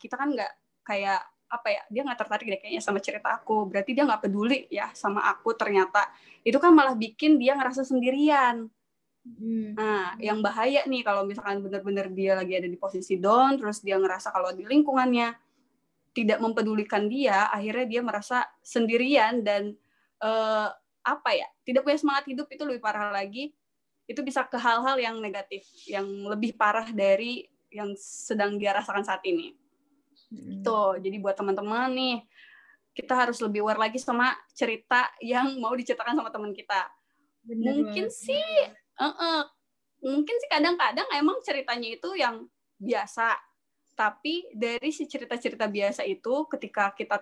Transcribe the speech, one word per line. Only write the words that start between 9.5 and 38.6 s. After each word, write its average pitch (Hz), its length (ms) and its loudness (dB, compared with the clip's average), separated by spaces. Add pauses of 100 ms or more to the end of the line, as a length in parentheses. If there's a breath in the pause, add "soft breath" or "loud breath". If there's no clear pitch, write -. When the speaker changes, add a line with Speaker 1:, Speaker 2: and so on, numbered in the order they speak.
Speaker 1:
Nah, 214 400 0
yang 214 240 -2
bahaya 220 480 2
nih 247 160 -2
kalau 202 240 2
misalkan 202 320 -4
bener-bener 196 500 -4
dia 190 300 2
lagi 185 160 -2
ada 180 80 -2
di 180 160 -4
posisi 190 400 -2
down, 254 400 6
terus 208 240 -6
dia 196 160 2
ngerasa 190 320 0
kalau 185 240 -2
di 185 80 -10
lingkungannya 254 720 4 (760)
tidak 214 320 2
mempedulikan 214 640 0
dia, 214 400 2
akhirnya 214 400 -2
dia 233 160 -2
merasa 226 400 -2 (160)
sendirian 233 840 2
dan, 208 280 0 (480)
eh, 220 480 0 (340)
apa 262 320 -2
ya, - 140 -2 (180)
tidak 262 220 2
punya 294 100 4
semangat 285 320 0
hidup, 277 220 -6
itu 302 160 -12
lebih 240 160 -6
parah 208 260 -2
lagi. 202 400 -6 (560)
Itu - 200 -6
bisa 262 200 0
ke 247 140 -6
hal-hal 247 400 2
yang 226 240 -4
negatif, 196 400 -10 (240)
yang 196 180 -4 (220)
lebih 214 300 -2
parah 220 340 2
dari 208 560 2 (240)
yang 202 240 -8
sedang 208 640 -4
dia 196 160 0
rasakan 202 300 -2
saat 190 180 -4
ini. 175 320 -4 (760)
Speaker 2:
Hmm. 196 320 -12
Speaker 1:
Tuh, 202 380 2
jadi 190 180 -4
buat 196 160 -2
teman-teman 208 580 -2
nih, 254 240 0 (760 soft breath)
kita - 240 -4
harus 240 240 0
lebih 208 240 -2
aware 214 240 0
lagi 240 100 -6
sama 247 380 0 (160)
cerita 233 560 0 (140)
yang 247 360 -2
mau 233 160 -2
diceritakan 240 460 -2
sama 226 100 -8
teman 208 220 -8
kita. 196 380 -4 (520)
Speaker 2:
Bener 226 320 -2
Speaker 1:
Mungkin 370 320 0
Speaker 2:
banget. 466 60 -6
Speaker 1:
sih, 523 320 -4 (560)